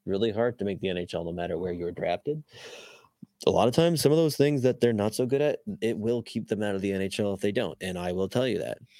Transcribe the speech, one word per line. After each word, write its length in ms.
really 240
hard 300
to 60
make 160
the 80
N 80
H 160
L 100
no 80
matter 260
where 140
you're 200
drafted. 520
A 40
lot 180
of 60
times, 280
some 100
of 60
those 180
things 280
that 180
they're 120
not 220
so 100
good 160
at, 180
it 160
will 240
keep 260
them 140
out 140
of 60
the 100
N 100
H 180
L 140
if 60
they 140
don't. 280
And 160
I 140
will 160
tell 200
you 120
that, 180